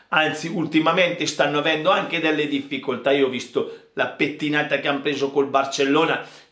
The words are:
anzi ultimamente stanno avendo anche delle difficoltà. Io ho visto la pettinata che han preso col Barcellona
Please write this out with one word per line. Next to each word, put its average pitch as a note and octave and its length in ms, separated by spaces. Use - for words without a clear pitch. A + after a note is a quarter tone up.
anzi D#3 400
ultimamente E3 760
stanno D3 320
avendo D#3 320
anche F#3+ 280
delle D3+ 300
difficoltà. C3+ 640
Io C#3 140
ho B2+ 40
visto - 640
la B2 160
pettinata D3 720
che D3+ 80
han C#3 140
preso C#3 280
col C#3 180
Barcellona C#3 760